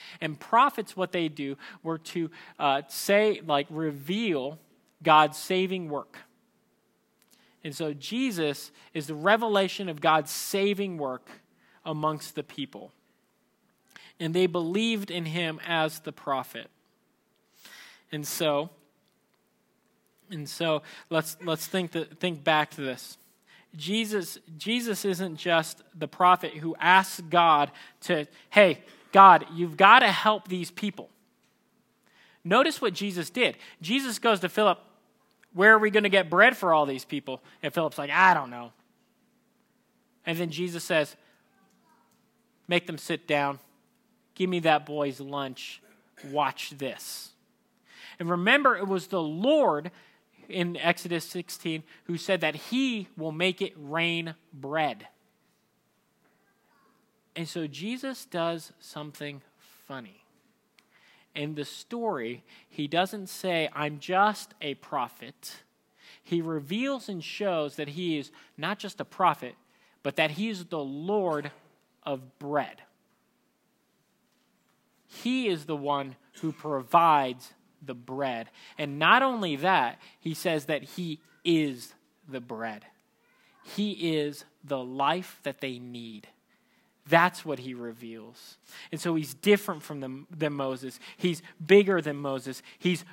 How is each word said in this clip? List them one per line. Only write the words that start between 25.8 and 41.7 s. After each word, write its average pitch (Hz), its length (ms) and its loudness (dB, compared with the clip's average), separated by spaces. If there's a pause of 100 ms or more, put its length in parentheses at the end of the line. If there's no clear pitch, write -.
the 156 120 -6
prophet 180 460 4
who 156 260 -8
asks 185 420 4
God 160 500 6 (300)
to, 156 260 -2 (240)
"Hey, 190 320 8 (280)
God, 190 420 12
you've 165 220 -4
gotta 208 360 10
help 214 360 0
these 180 220 -8
people." - 400 -10 (1300)
Notice 262 360 4
what 214 140 -2
Jesus 180 380 -6
did. 233 260 0 (240)
Jesus 240 380 -2
goes 220 220 2
to 180 80 -4
Philip, 202 300 2 (720)
"Where 202 200 10
are 214 60 10
we 214 100 2
gonna 208 200 4
get 185 200 4
bread 214 260 8
for 175 180 2
all 151 120 6
these 135 200 -4
people?" 135 380 -8 (200)
And 147 100 -6
Philip's 160 240 -2
like, 143 140 -6
"I 180 240 8
don't 135 160 -2
know." 120 200 -12 (1600)
And 165 100 -4
then 170 140 -4
Jesus 170 320 -6
says, 156 320 0 (1500)